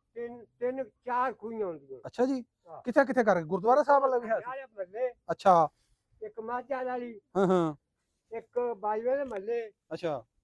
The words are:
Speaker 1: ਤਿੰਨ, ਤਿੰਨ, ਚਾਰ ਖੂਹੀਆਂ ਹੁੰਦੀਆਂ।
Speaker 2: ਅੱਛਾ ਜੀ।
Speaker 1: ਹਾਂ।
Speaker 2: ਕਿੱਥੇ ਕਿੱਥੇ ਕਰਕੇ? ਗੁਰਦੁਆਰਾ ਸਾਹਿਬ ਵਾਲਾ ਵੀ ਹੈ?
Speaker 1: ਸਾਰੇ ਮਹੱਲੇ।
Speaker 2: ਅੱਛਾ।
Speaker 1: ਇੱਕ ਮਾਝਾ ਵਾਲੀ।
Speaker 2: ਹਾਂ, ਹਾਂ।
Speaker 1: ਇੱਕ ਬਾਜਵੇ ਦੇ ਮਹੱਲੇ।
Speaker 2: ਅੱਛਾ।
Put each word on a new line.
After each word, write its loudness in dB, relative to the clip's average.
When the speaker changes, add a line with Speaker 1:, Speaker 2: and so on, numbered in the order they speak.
Speaker 1:
ਤਿੰਨ, -12
ਤਿੰਨ, -4
ਚਾਰ -2
ਖੂਹੀਆਂ -4
ਹੁੰਦੀਆਂ। -10
Speaker 2:
ਅੱਛਾ -2
ਜੀ। -2
Speaker 1:
ਹਾਂ। -16
Speaker 2:
ਕਿੱਥੇ 2
ਕਿੱਥੇ 2
ਕਰਕੇ? 4
ਗੁਰਦੁਆਰਾ 4
ਸਾਹਿਬ 6
ਵਾਲਾ 2
ਵੀ -4
ਹੈ? 0
Speaker 1:
ਸਾਰੇ -10
ਮਹੱਲੇ। -6
Speaker 2:
ਅੱਛਾ। 6
Speaker 1:
ਇੱਕ -14
ਮਾਝਾ -6
ਵਾਲੀ। -8
Speaker 2:
ਹਾਂ, 4
ਹਾਂ। 2
Speaker 1:
ਇੱਕ -6
ਬਾਜਵੇ -2
ਦੇ -2
ਮਹੱਲੇ। -6
Speaker 2:
ਅੱਛਾ। -6